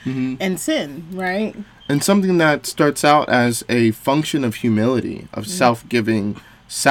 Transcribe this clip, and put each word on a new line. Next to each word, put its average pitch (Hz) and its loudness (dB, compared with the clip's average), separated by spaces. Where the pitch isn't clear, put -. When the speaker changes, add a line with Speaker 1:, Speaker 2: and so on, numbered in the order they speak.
Speaker 1:
Mm-hmm. 131 -4
Speaker 2:
and 185 -4
sin, 170 -6
right? 190 -4
Speaker 1:
And 143 0
something 190 2
that 151 2
starts - 0
out 147 4
as 120 2
a 117 2
function 143 -2
of 113 -2
humility, 113 0
of 104 -8
Speaker 2:
Mm. 107 -12
Speaker 1:
self-giving, 117 0